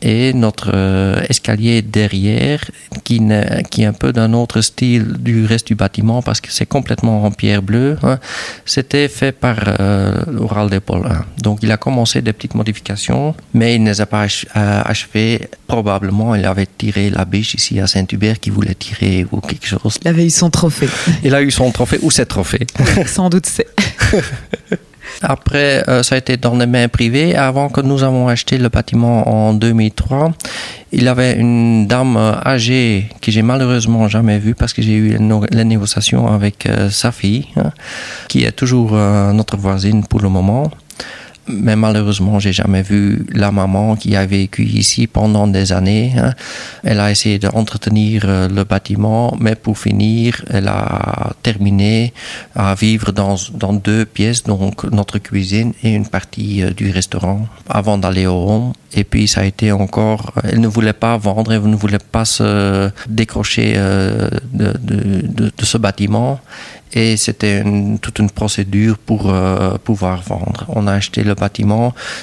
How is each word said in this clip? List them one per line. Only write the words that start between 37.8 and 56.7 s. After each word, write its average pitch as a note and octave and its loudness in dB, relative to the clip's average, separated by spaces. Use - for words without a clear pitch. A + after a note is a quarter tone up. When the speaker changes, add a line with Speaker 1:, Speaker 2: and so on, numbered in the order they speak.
Speaker 1:
qui B2+ 2
est A2+ 0
toujours, B2 2
euh, G2+ 4
notre G#2+ 0
voisine G2 0
pour A2 0
le G2+ 2
moment. G#2 2
Mais A2 0
malheureusement, G#2 2
j'ai G2 0
jamais F#2+ 2
vu G2+ 0
la G2+ 2
maman G2+ 2
qui G#2 0
a G2 2
vécu G2 0
ici G#2+ 0
pendant G#2+ 2
des F#2+ 2
années, G#2+ 2
hein. B2 2
Elle G#2+ 0
a G#2 2
essayé G#2 0
d'entretenir, G#2+ 0
euh, F#2+ 2
le G2 0
bâtiment, G#2+ 0
mais A2 0
pour A2 -4
finir, A2 0
elle G2 -2
a - -4
terminé G#2 0
à G2 0
vivre G#2+ 0
dans, G2 0
dans G2+ -2
deux G#2 0
pièces, A2+ -2
donc G2 -2
notre G2+ -2
cuisine G2+ -2
et A#2 2
une G#2+ 0
partie, G2+ -4
euh, F2 0